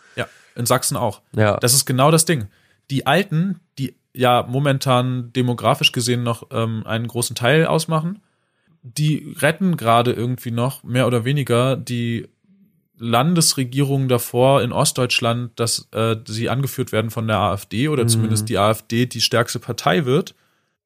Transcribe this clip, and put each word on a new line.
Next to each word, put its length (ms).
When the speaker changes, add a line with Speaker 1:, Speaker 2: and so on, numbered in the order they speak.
Speaker 1:
Ja, 100
in 100
Sachsen 300
auch. 260
Speaker 2:
Ja. 260
Speaker 1:
Das 160
ist 120
genau 240
das 140
Ding. 240
Die 160
Alten, 540
die 160
ja 340
momentan 840
demografisch 600
gesehen 320
noch, 260
ähm, 360
einen 200
großen 300
Teil 300
ausmachen, 540
die 580
retten 360
gerade 360
irgendwie 380
noch 320
mehr 240
oder 180
weniger 520
die 500
Landesregierung 1120
davor 540
in 100
Ostdeutschland, 880
dass, 320
äh, 240
sie 220
angeführt 440
werden 180
von 160
der 100
A 160
F 140
D 220
oder 160
Speaker 2:
Mhm. 40
Speaker 1:
zumindest 400
die 80
A 140
F 120
D 220
die 160
stärkste 380
Partei 480
wird. 280